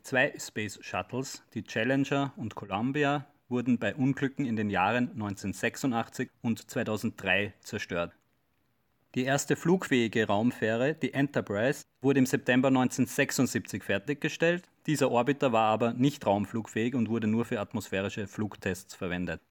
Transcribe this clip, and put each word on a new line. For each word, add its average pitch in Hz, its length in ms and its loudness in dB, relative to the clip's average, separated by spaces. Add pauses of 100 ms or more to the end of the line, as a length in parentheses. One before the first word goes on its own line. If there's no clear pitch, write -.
Zwei 135 360 2
Space - 420 -8
Shuttles, - 600 -8 (100)
die 107 100 -6
Challenger 135 720 0
und 110 180 -8
Columbia, 135 680 -2 (240)
wurden 120 280 2
bei 101 160 0
Unglücken 135 520 0
in 117 100 -2
den 107 140 -2
Jahren 104 460 2
neunzehnhundertsechsundachtzig 113 1120 -4 (120)
und 113 300 -4
zweitausenddrei 104 880 -2
zerstört. 87 540 -6 (1000)
Die 127 80 0
erste 139 320 0
flugfähige 120 720 2
Raumfähre, 113 680 2
die 131 220 -4
Enterprise, 127 680 0 (160)
wurde 135 200 4
im 127 80 6
September 127 420 2
neunzehnhundertsechsundsiebzig 127 1120 0
fertiggestellt. 165 840 -2 (160)
Dieser 135 240 2
Orbiter 123 420 2
war 110 220 4
aber 117 200 2
nicht 131 340 0
raumflugfähig 107 680 0
und 113 160 0
wurde 113 160 0
nur 113 180 2
für 113 160 -2
atmosphärische 101 680 -4
Flugtests - 680 -6
verwendet. 87 580 -4